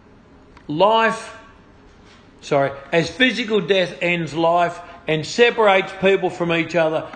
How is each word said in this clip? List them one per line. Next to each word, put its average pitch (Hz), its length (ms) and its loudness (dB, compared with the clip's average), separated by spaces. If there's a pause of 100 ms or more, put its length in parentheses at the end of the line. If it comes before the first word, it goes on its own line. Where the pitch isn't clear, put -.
(680)
life, 214 680 2 (1080)
sorry, 139 300 0 (200)
as 170 180 2
physical 220 520 0
death 180 400 0
ends 170 320 -2
life 170 440 0 (300)
and 156 180 -2
separates 208 760 2
people 185 280 2
from 170 220 -4
each 165 240 -2
other, 160 400 0